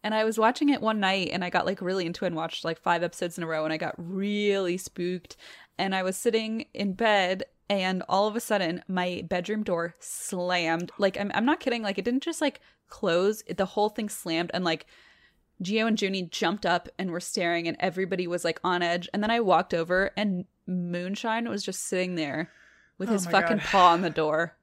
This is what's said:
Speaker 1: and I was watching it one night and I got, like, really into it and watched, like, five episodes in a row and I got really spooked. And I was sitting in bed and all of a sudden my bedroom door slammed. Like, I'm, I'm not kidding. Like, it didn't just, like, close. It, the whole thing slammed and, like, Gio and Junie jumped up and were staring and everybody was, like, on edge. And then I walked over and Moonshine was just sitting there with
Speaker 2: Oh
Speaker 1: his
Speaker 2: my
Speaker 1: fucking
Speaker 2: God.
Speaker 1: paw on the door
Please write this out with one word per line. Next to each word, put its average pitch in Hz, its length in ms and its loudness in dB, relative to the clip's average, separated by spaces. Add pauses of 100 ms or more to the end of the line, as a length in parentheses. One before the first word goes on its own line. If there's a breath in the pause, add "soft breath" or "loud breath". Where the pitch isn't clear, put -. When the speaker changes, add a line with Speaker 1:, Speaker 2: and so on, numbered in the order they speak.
Speaker 1:
and 214 120 -2
I 220 100 2
was 220 140 0
watching 254 320 4
it 269 100 4
one 220 200 0
night 190 340 2
and 180 100 -2
I 180 60 -4
got, - 160 2
like, 190 160 -2
really 185 240 0
into 175 180 -4
it 180 40 0
and 170 80 -2
watched, 160 280 -6
like, 165 160 -4
five 170 220 2
episodes 175 340 -4
in 170 80 -6
a - 20 -6
row 156 180 -2
and 156 100 0
I - 20 -4
got 160 220 -4
really 196 800 0
spooked. 180 580 -6 (400 loud breath)
And 190 180 -2
I 190 80 -2
was 185 140 -2
sitting 220 560 0
in 196 220 -2
bed 190 500 4 (240)
and 185 400 0
all 202 180 4
of 208 80 -2
a 233 60 -2
sudden 180 480 0
my 180 400 -2
bedroom 208 360 -2
door 170 340 -2
slammed. 175 1000 -2
Like, 196 240 2
I'm, 202 140 -2
I'm 214 100 2
not 302 160 2
kidding. 233 220 -2
Like, 196 160 -2
it 190 80 -4
didn't 247 160 0
just, 330 180 -6
like, 294 220 -2 (260 soft breath)
close. 196 580 2
It, - 120 -6
the 190 80 2
whole 214 240 0
thing 214 180 -6
slammed 170 460 -4
and, 180 100 -2
like, 165 220 -2 (760 soft breath)
Gio 220 240 0
and 220 140 2
Junie 196 220 -2
jumped 202 420 -4
up 175 240 0 (100)
and 190 120 -4
were 170 100 -4
staring 170 480 -2
and 160 120 -6
everybody 185 460 -2
was, 170 200 -2
like, 165 180 -2
on 180 160 0
edge. 175 320 -2
And 208 100 -2
then 214 80 0
I 233 100 2
walked 180 340 4
over 180 420 0
and 190 300 -2 (200)
Moonshine 185 840 -4
was 202 120 -4
just - 240 -6
sitting 180 280 -2
there 156 360 -4 (520 soft breath)
with 233 80 -2
Speaker 2:
Oh - 40 4
Speaker 1:
his 185 120 0
Speaker 2:
my 175 60 0
Speaker 1:
fucking 190 260 4
Speaker 2:
God. - 80 -4
Speaker 1:
paw 180 260 8
on 170 100 4
the 170 80 0
door 156 520 0